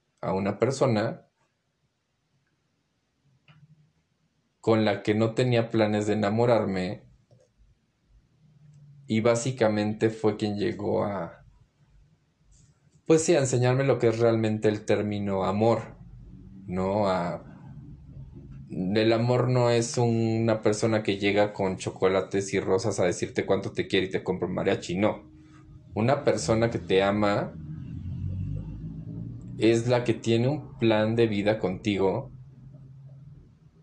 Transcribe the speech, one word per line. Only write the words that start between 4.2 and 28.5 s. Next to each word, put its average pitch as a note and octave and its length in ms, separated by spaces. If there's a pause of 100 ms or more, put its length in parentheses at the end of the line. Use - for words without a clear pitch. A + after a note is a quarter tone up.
con A2 240
la G2+ 180
que G#2+ 100
no A2+ 200
tenía A#2+ 360
planes G#2 380
de G#2 60
enamorarme G#2+ 920 (2000)
y A2 140
básicamente A2 880
fue G#2+ 260
quien G#2 220
llegó G2+ 480
a, G2 400 (1600)
pues D#3+ 180
sí, F3 120
a C#3+ 40
enseñarme B2+ 460
lo C3 140
que A#2+ 80
es A2+ 120
realmente A2 480
el G#2+ 160
término G2+ 600
amor, G#2+ 500 (720)
¿no? F#2+ 420
A, F2 360 (1300)
el G#2+ 440
amor B2 340
no B2 220
es A#2 280
una A2+ 640
persona G#2+ 420
que G2 140
llega G2+ 360
con F#2+ 240
chocolates F#2+ 760
y F#2+ 60
rosas F#2+ 400
a F#2+ 60
decirte F#2 400
cuánto G2 260
te F2+ 160
quiere F#2+ 200
y - 20
te F2 140
compra F2+ 240
un F2+ 80
mariachi, F2+ 420
no. - 400 (600)
Una C3+ 260
persona A2+ 460
que - 80
te F#2 240
ama G2+ 540 (2000)